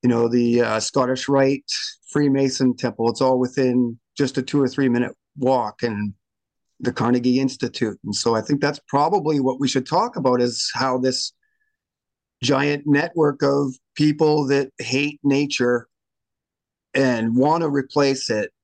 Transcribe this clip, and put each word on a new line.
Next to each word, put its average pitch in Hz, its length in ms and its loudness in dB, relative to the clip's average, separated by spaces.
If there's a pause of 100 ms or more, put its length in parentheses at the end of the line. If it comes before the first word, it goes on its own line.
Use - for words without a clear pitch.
you 123 60 2
know, 117 200 2
the, 120 320 2
uh, 110 200 0
Scottish 127 480 -2
Rite 139 360 2 (480)
Freemason 135 640 2
Temple. 117 340 -2
It's 113 100 -6
all 131 200 2
within 123 580 0 (180)
just 135 220 -2
a 127 40 -4
two 143 200 0
or 127 60 2
three 135 200 0
minute 120 240 0 (240)
walk, 123 460 0
and 104 320 -4 (680)
the 120 120 -2
Carnegie 123 480 2
Institute. 120 640 -4
And 101 100 -6
so 117 220 0
I 110 60 0
think 143 180 -2
that's 147 260 -2
probably 151 540 0
what 131 180 -2
we 139 80 -2
should 131 200 -2
talk 190 300 -2
about, 127 240 2
is 120 340 -2
how 127 240 -2
this 127 340 -2 (1120)
giant 143 440 0
network 147 560 0
of 139 320 0 (200)
people 151 540 2
that 139 300 0
hate 139 460 -4
nature 135 640 0 (1040)
and 117 420 0
want 151 280 2
to 156 60 0
replace 139 640 0
it 107 220 -2 (120)